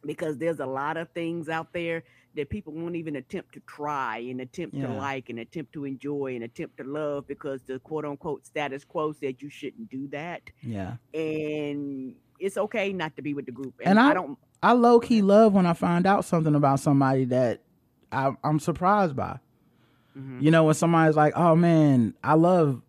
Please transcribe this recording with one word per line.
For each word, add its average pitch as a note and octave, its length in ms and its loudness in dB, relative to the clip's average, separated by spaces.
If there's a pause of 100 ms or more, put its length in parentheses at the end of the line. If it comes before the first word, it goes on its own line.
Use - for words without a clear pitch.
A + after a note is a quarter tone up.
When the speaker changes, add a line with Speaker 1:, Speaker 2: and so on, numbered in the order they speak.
Speaker 1:
because D3+ 320 -6
there's D#3+ 220 -4
a C#3 60 -6
lot C#3 320 -6
of E3 140 -10
things E3 380 -8
out D#3+ 240 -6
there E3 300 -6 (320)
that D3 140 -8
people G3 240 -12
won't E3+ 220 -8
even D#3+ 200 -8
attempt - 380 -12
to D3+ 80 -20
try C#3 560 -6
and B2+ 240 -8
attempt C#3 400 -10
to C3 60 -6
Speaker 2:
Yeah. A#2+ 60 -6
Speaker 1:
like C3+ 360 -8
and A#2 100 -10
attempt B2+ 340 -12
to C#3+ 120 -10
enjoy C#3 500 -8
and A2+ 80 -8
attempt B2 340 -14
to - 60 -14
love, C#3+ 440 -8
because C#3 360 -10
the C3 160 -10
quote D#3 260 -8
unquote C#3+ 400 -10
status C#3+ 400 -8
quo D#3 280 -4
said C3 280 -8
you C#3+ 80 -14
shouldn't A2+ 400 -14
do C3+ 200 -10
that. D3 320 -12 (200)
Speaker 2:
Yeah. A2 360 -8 (160)
Speaker 1:
And D3 1040 -6 (240)
it's G3 180 -6
okay G3+ 360 -4
not D#3+ 240 -6
to D3+ 40 -14
be C#3+ 120 -6
with C#3 120 -8
the B2+ 60 -14
group. B2+ 320 -12
Speaker 2:
And F3 80 2
Speaker 1:
And G#3 80 6
I C4 100 6
Speaker 2:
I D4+ 40 4
Speaker 1:
don't C#4+ 240 -4 (240)
Speaker 2:
I G#3 120 6
low A#3+ 260 6
key A#3 220 2
Speaker 1:
Yeah. G3 60 4
Speaker 2:
love G#3 260 8
when F#3+ 120 4
I E3+ 80 2
find F3 340 0
out - 180 2
something D#3+ 300 2
about C#3 240 4
somebody C3+ 460 2
that B2 360 0 (500)
I, C3+ 200 0 (120)
I'm D3+ 160 2
surprised F3+ 560 0
by. C3 240 -6 (760)
Speaker 1:
Mm-hmm. C3 240 -12
Speaker 2:
You D3 100 6
know, E3 140 6
when D#3 100 4
somebody's D#3+ 400 4
like, D3+ 200 4
"Oh E3 200 4
man, D#3 680 4
I C#3+ 120 2
love" D#3+ 540 4